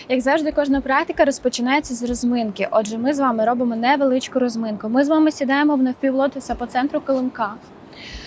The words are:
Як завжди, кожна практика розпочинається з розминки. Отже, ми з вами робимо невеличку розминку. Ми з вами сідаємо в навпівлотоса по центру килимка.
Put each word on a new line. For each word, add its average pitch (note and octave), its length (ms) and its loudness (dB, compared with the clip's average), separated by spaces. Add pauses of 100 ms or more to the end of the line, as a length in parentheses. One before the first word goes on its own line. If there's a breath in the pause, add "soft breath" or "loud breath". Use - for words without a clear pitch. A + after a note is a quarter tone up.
Як C4 120 2
завжди, D4+ 320 2
кожна C#4 280 2
практика D4+ 440 2
розпочинається C4+ 680 0
з A#3 80 -8
розминки. A#3 680 -2
Отже, A3 280 0
ми C4 160 0
з C#4 40 -4
вами A#3+ 260 2
робимо A#3+ 320 0
невеличку C4 640 0
розминку. A3+ 500 -2
Ми B3+ 160 2
з C#4 40 0
вами D#4 220 4
сідаємо C#4+ 460 2
в C4 60 2
навпівлотоса C4 720 -2
по A#3+ 120 -8
центру C#4 340 -2
килимка. B3+ 540 -2 (720 loud breath)